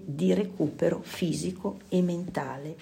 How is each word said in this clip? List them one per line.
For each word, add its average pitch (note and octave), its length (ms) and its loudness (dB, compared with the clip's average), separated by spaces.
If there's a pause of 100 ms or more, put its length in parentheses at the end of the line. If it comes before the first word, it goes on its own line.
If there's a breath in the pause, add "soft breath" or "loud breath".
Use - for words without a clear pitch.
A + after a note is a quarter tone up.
di E3 280 4
recupero E3+ 720 2
fisico F3 760 -2 (100)
e F3+ 120 4
mentale. D#3+ 800 -2